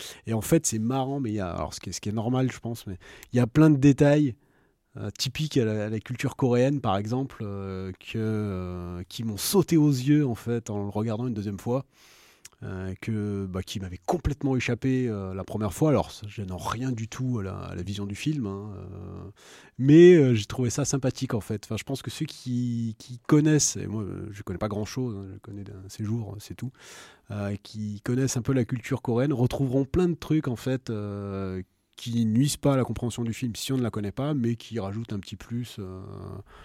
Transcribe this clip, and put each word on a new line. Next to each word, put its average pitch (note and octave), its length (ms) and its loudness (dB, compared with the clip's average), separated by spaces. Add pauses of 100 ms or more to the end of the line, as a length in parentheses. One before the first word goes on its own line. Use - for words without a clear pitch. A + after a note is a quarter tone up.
(300)
et A2+ 40 0
en A2+ 80 2
fait, D#3+ 240 4
c'est - 140 0
marrant, C3 420 0
mais A#2+ 100 -2
il G#2 40 -2
y G#2+ 60 -2
a, F2+ 100 -2
alors, E2 240 -4
ce - 60 -10
qui G2 100 -10
est, - 20 -8
ce - 80 -8
qui - 80 -6
est G#2 40 -2
normal, B2 400 2
je - 80 -12
pense, A#2 260 -8
mais F#2+ 100 -8 (360)
il C#3 40 2
y B2+ 40 6
a A#2+ 80 4
plein D#3 200 8
de D3+ 80 8
détails, C#3+ 600 6 (600)
euh, G#2 220 -8
typiques D3 380 -2
à B2 80 4
la, G#2+ 220 0
à - 20 -4
la A2 120 -4
culture - 360 -6
coréenne, C3 440 4
par A2 160 0
exemple, B2 460 -2
euh, G2 560 -6
que, - 180 -16
euh, F#2 920 -4
qui - 160 -8
m'ont A2 120 -4
sauté E3+ 400 4
aux D3+ 140 6
yeux, C#3+ 340 4
en A#2+ 120 -2
fait, A#2 340 -4
en G2+ 140 -2
le G2+ 40 -4
regardant A2 380 -2
une B2 80 -2
deuxième G2+ 240 -4
fois. B2 260 -2 (800)
Euh, F#2+ 380 -6
que, G#2 460 -2
bah, F#2 160 -4
qui - 180 -8
m'avait F2+ 240 -8
complètement C#3+ 500 0
échappé, B2+ 540 0
euh, G2 240 -4
la F#2+ 120 -6
première G#2+ 280 -2
fois. D#3 160 2
Alors, A#2 220 4
ça - 180 -14
gêne G2+ 240 -8
en F2+ 60 -6
rien B2 340 -2
du A2+ 160 -6
tout B2+ 300 -2
à G2+ 40 -4
la, F#2+ 140 -6
à F2+ 180 -8
la F#2 80 -6
vision G2 220 -6
du G2+ 100 -6
film, C#3+ 320 -2
hein, G2 300 -6
euh, F#2 540 -12 (480)
mais, D#3+ 360 12
euh, C3+ 200 8
j'ai G#2+ 100 2
trouvé B2 240 -2
ça C#3 160 -2
sympathique, C3 480 -2
en A2 80 0
fait. G#2 240 -6
Enfin, A2 140 -6
je - 60 -10
pense C3+ 180 -6
que - 80 -10
ceux - 160 -6
qui, A#2+ 720 -2
qui B2 280 -16
connaissent, D3+ 500 4
et G2 100 -6
moi, G#2 160 -4
euh, F#2+ 280 -8
je G2+ 120 -14
connais F2+ 160 -6
pas A2 100 -2
grand-chose, G#2+ 480 -4
hein, G2 160 -10
je G2+ 60 -16
connais G2+ 260 -14
d'un F#2+ 240 -16
séjour, G#2 500 -4
c'est - 160 -14
tout, B2 160 -8 (600)
euh, G2+ 320 -4
qui G#2 400 -8
connaissent B2+ 340 0
un B2 60 -2
peu C#3 100 0
la B2+ 140 2
culture B2 340 -4
coréenne B2+ 320 0
retrouveront C3 540 2
plein F3+ 220 4
de E3+ 60 2
trucs, D#3 320 0
en B2 100 -2
fait, C3 340 -2
euh, G2+ 720 -4 (340)
qui A#2 280 0
nuisent A#2+ 320 4
pas C#3 180 2
à - 40 4
la B2 60 4
compréhension A#2+ 400 -4
du A2+ 100 -4
film A#2 200 -6
si - 200 -4
on - 20 0
ne B2+ 60 0
la A2+ 80 0
connaît G#2 220 -4
pas, C#3+ 200 -4
mais A#2 240 0
qui A2+ 240 -8
rajoutent G2+ 320 -6
un G#2 60 -4
petit F#2+ 180 -12
plus, A#2+ 420 -8
euh, F#2 220 -10 (640)